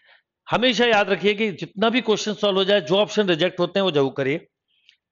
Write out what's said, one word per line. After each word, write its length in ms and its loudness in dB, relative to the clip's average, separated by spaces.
हमेशा 340 0
याद 260 2
रखिए 240 0
कि 180 -2
जितना 360 -4
भी 120 0
क्वेश्चन 320 -2
सॉल्व 240 -2
हो 80 2
जाए, 160 2
जो 160 0
ऑप्शन 320 0
रिजेक्ट 320 0
होते 180 -2
हैं, 60 2
वो 60 0
जरूर 260 0
करिए। 300 -4